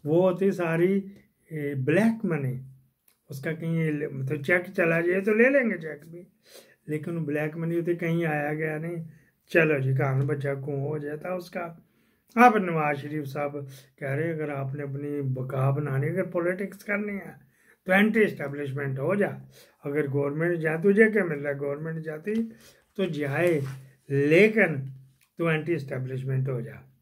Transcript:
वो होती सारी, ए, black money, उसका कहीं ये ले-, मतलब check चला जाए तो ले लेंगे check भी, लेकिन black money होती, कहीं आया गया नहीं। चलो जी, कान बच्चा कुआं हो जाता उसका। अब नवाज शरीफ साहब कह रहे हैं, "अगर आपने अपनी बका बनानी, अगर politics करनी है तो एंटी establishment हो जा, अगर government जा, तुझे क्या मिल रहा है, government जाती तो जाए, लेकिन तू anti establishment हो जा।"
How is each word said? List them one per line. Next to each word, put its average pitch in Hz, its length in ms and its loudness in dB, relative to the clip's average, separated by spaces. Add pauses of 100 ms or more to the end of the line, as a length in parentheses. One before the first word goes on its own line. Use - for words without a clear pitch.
वो 175 240 4
होती 190 220 2
सारी, 175 540 2 (460)
ए, 143 240 -4
black 185 500 2
money, 139 400 -2 (640)
उसका 135 220 -6
कहीं 165 280 -2
ये 160 120 2
ले-, 143 220 -4
मतलब 135 280 -4
check 180 220 2
चला 165 380 0
जाए 180 200 2
तो 214 120 2
ले 233 160 6
लेंगे 240 280 4
check 156 280 -10
भी, 170 220 -18 (640)
लेकिन 156 360 -4
black 151 300 -2
money 165 200 -4
होती, 170 200 0
कहीं 170 300 0
आया 151 280 0
गया 156 240 -4
नहीं। 165 280 -6 (440)
चलो 156 300 4
जी, 135 140 2
कान 135 340 2
बच्चा 139 260 -2
कुआं 139 260 -6
हो 151 200 -4
जाता 151 360 -8
उसका। 175 500 -10 (520)
अब 233 200 8
नवाज 156 400 0
शरीफ 147 260 -6
साहब 143 440 -6 (320)
कह 135 140 -4
रहे 156 140 -2
हैं, 165 80 -4
"अगर 151 140 -4
आपने 139 340 -6
अपनी 143 380 -6
बका 131 500 0
बनानी, 139 360 -2
अगर 180 180 -2
politics 185 580 -4
करनी 208 300 -4
है 175 260 -12 (460)
तो 185 80 2
एंटी 214 260 4
establishment 143 800 -2
हो 160 160 0
जा, 131 260 -2 (420)
अगर 143 240 -2
government 147 520 0
जा, 156 180 0
तुझे 202 320 6
क्या 208 140 2
मिल 156 160 -2
रहा 143 140 -2
है, 139 60 -6
government 151 400 -4
जाती 160 440 -4 (540)
तो 190 80 0
जाए, 151 560 0 (500)
लेकिन 160 840 4 (440)
तू 165 120 0
anti 160 240 0
establishment 131 760 -4
हो 120 120 -4
जा।" - 300 -14 (100)